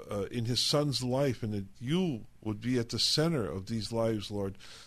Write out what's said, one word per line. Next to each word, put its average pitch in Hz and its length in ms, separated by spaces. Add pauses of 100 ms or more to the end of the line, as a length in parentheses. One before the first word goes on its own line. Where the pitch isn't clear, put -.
uh, 101 220
in 117 140
his 117 140
son's 143 440
life, 127 400
and 107 100
that 101 120 (140)
you 147 420 (200)
would 104 180
be 120 200
at 117 100
the 117 100
center 151 460
of 92 220
these 110 240
lives, 113 400
Lord, 98 260 (300)